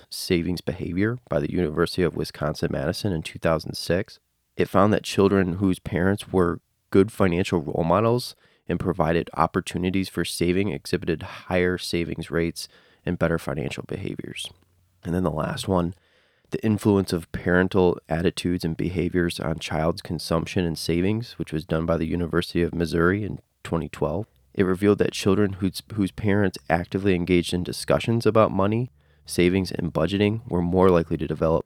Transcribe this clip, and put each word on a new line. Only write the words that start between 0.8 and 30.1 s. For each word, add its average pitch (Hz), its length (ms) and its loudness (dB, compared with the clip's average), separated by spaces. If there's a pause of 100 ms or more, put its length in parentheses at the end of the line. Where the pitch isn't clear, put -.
by 76 100 0
the 73 120 -2
University 80 500 -2
of 80 140 0
Wisconsin-Madison 76 960 -4
in 80 100 -2
two - 160 -14
thousand 80 380 -2
six. - 420 -4 (400)
It 87 120 0
found 104 220 4
that - 120 2
children 98 500 2
whose 95 240 0
parents 92 520 -2
were 87 320 2 (300)
good 98 200 6
financial 90 480 2
role 76 240 -2
models 113 520 2 (340)
and 87 100 -2
provided 85 540 0
opportunities 90 720 0
for - 160 -4
saving 90 460 0
exhibited 80 540 -4
higher 90 540 -2
savings 82 540 -6
rates 82 380 -2 (360)
and 87 140 -2
better 82 180 2
financial 71 480 -6
behaviors. - 640 -10 (540)
And 80 100 -4
then 92 100 0
the 80 80 2
last 78 360 -6
one, 87 260 0 (580)
the - 120 -4
influence 101 480 2
of 85 220 -4
parental 90 760 4
attitudes 87 560 0
and 82 140 -2
behaviors 85 640 0
on 80 180 -2
child's 80 420 -2
consumption 82 640 -2
and 80 140 -2
savings, 98 600 -2
which 82 140 -6
was 78 140 -4
done 82 200 -2
by 82 120 2
the 80 100 -2
University 85 540 0
of 85 120 0
Missouri 85 520 0
in - 140 -8 (240)
twenty 78 260 -4
twelve. 78 380 -4 (260)
It 98 100 0
revealed 95 360 2
that - 120 2
children 98 420 2
whose, 92 300 -4 (120)
whose 98 160 0
parents 101 460 0 (120)
actively 92 440 2
engaged 87 400 2
in 90 80 -2
discussions 113 640 0
about 107 260 4
money, 104 380 0 (360)
savings, 90 440 2
and - 220 -4
budgeting 101 560 0